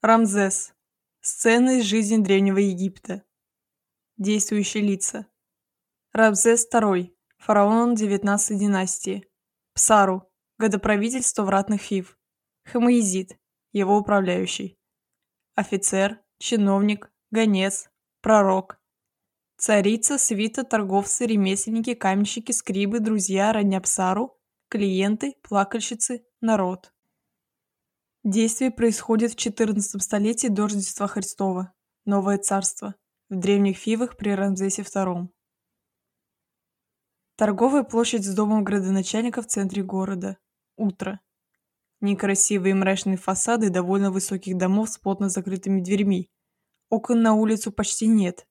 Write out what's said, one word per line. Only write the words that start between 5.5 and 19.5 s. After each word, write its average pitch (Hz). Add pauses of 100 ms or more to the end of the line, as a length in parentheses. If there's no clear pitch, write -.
Рамзес 226
второй, 196 (220)
фараон 226
девятнадцатой 202
династии. 196 (460)
Псару, 190 (280)
годоправительство 220
вратных 196
Фив. - (460)
Хамаизид, 226 (340)
его 202
управляющий. 190 (760)
Офицер, 196 (140)
чиновник, 202 (200)
гонец, 196 (320)
пророк. 196 (800)